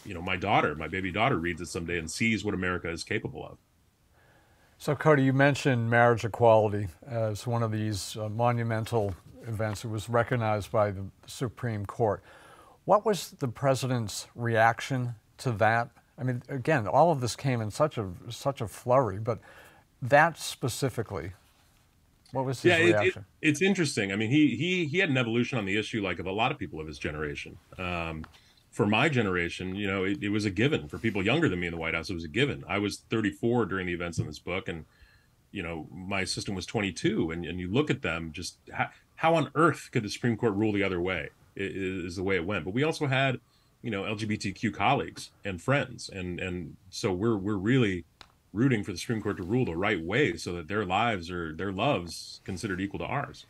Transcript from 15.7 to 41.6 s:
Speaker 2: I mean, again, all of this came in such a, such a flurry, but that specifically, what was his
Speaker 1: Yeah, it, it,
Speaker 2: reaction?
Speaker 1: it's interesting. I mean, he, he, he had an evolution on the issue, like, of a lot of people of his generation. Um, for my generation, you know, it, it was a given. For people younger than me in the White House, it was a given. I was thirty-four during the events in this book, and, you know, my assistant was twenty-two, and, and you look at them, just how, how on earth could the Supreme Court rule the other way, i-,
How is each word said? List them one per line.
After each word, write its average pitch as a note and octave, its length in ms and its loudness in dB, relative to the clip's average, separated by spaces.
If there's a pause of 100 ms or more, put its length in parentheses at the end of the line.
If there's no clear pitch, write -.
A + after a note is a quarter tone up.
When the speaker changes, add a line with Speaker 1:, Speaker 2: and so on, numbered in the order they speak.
Speaker 2:
I C3 60 -6
mean, B2+ 240 -2
again, C3+ 400 0
all D#3 240 6
of C3+ 80 0
this A#2+ 160 -2
came B2+ 240 0
in G#2+ 100 -4
such D3+ 280 0
a, G2 100 -4 (200)
such C3 320 -6
a G#2+ 80 -4
flurry, A#2+ 500 2
but A2+ 200 -4 (640)
that C#3+ 360 6
specifically, G#2 920 -4 (1000)
what C3 120 -2
was C3 160 -4
his F3 100 6
Speaker 1:
Yeah, F3 60 8
it, E3+ 120 6
it, G#2 120 6
Speaker 2:
reaction? G2 240 0 (160)
Speaker 1:
it's D3 220 2
interesting. D#3 500 2
I G2 40 0
mean, A2 140 0
he, C#3+ 240 6
he, F3 300 0
he D3 140 -2
had F#3+ 100 2
an C3 80 2
evolution A#2+ 420 0
on G2+ 60 -2
the F#2+ 140 0
issue, G#2+ 240 -2
like, F2+ 160 -2
of F2+ 80 -8
a F#2+ 60 -2
lot A#2 200 0
of C#3 60 -10
people D#2 200 -8
of D#2 80 -8
his D2+ 120 -12
generation. D2+ 580 -6 (220)
Um, E2+ 460 -6 (480)
for G#2+ 140 2
my A2 220 4
generation, F#2 640 0
you G2+ 120 -4
know, F#2+ 180 0
it, G2+ 180 -2
it G#2 60 -2
was G#2 160 0
a G#2+ 60 0
given. B2+ 360 2
For - 120 -12
people G2+ 260 -2
younger C3+ 240 4
than F2+ 120 0
me F2 60 -2
in E2 60 -4
the E2+ 60 -6
White E2 160 -2
House, E2 160 -4
it F#2 40 -4
was E2+ 100 -6
a D#2+ 40 -10
given. E2+ 400 -2
I F#2+ 100 0
was G2+ 300 -2
thirty-four A2+ 560 0
during F#2+ 220 -2
the F2 80 -2
events E2+ 240 -4
in E2 80 -2
this D#2 120 -12
book, F#2 300 -6
and, D#2+ 160 -8 (640)
you G2 120 -8
know, E2 280 -8
my F#2 300 -4
assistant F#2+ 360 -4
was F#2 100 -6
twenty-two, G#2 640 -2
and, E2+ 160 -6
and E2+ 120 -6
you F2+ 140 -4
look D3+ 160 2
at C3 140 -2
them, E2 300 -4
just - 260 -12 (120)
how, - 200 -4 (240)
how E3 200 4
on D3+ 200 0
earth D#3 380 2
could A#2 100 0
the G2+ 80 -6
Supreme A#2 260 0
Court A2+ 180 2
rule G#2+ 180 2
the G2+ 100 2
other F#2 180 0
way, F2 300 -2 (260)
i-, G2 60 -4